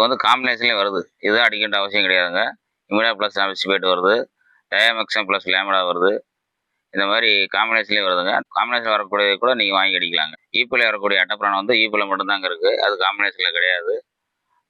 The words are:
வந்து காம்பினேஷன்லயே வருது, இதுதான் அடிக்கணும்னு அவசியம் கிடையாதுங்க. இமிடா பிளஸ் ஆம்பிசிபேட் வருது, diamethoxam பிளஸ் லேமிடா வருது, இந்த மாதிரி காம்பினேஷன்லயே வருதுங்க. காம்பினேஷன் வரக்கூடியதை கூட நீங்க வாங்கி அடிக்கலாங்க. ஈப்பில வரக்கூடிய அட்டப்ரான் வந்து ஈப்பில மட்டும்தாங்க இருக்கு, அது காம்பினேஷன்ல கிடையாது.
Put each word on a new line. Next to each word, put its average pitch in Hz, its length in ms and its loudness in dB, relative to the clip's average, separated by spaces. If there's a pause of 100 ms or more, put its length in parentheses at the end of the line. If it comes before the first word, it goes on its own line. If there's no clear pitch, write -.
வந்து 127 140 0 (100)
காம்பினேஷன்லயே 120 540 0
வருது, 98 200 -2 (220)
இதுதான் 113 240 2
அடிக்கணும்னு 104 340 -2
அவசியம் 101 260 -2
கிடையாதுங்க. 92 360 2 (480)
இமிடா 110 280 2
பிளஸ் 101 240 -2
ஆம்பிசிபேட் 95 500 0
வருது, 92 220 4 (560)
diamethoxam 110 560 0
பிளஸ் 95 240 -2
லேமிடா 95 360 2
வருது, 87 220 2 (840)
இந்த 98 160 -2
மாதிரி 113 180 2 (260)
காம்பினேஷன்லயே 104 520 0
வருதுங்க. 90 260 0 (240)
காம்பினேஷன் 117 380 0
வரக்கூடியதை 101 480 0
கூட 123 80 2 (100)
நீங்க 101 180 0
வாங்கி 95 200 2
அடிக்கலாங்க. 82 360 -2 (240)
ஈப்பில 120 300 0
வரக்கூடிய 101 340 0
அட்டப்ரான் 101 360 -2
வந்து 104 240 0
ஈப்பில 104 280 0
மட்டும்தாங்க 95 400 -2
இருக்கு, 87 200 -2 (140)
அது 101 180 0
காம்பினேஷன்ல 95 540 -2
கிடையாது. 90 380 -2 (760)